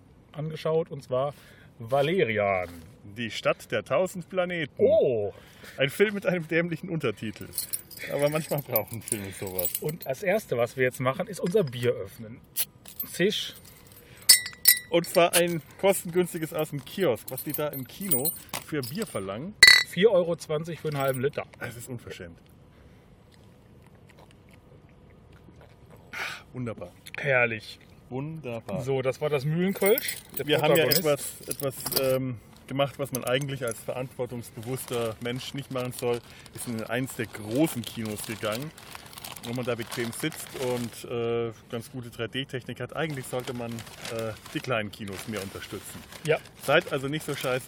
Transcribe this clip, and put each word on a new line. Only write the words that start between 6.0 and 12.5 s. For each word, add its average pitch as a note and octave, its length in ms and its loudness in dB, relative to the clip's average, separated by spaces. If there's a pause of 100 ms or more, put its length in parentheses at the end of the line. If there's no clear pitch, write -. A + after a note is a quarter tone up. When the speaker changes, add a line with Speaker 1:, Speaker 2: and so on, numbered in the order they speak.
Speaker 2:
mit G3 120 -4
einem F3+ 220 0
dämlichen E3+ 420 0
Untertitel. A2+ 580 -4 (680)
Aber C#3+ 160 4
manchmal D3+ 320 0
brauchen A2+ 400 -2
Filme G2 300 -6
sowas. F#2 500 -4
Speaker 1:
Und D#3 240 -4
das C#3 180 -4
Erste, F#3+ 320 2
was A#2+ 220 0
wir B2+ 80 4
jetzt B2+ 160 -2
machen, B2+ 260 0
ist F#3 140 -8
unser F#3+ 240 4
Bier B2 260 0
öffnen. A2 480 -8 (720)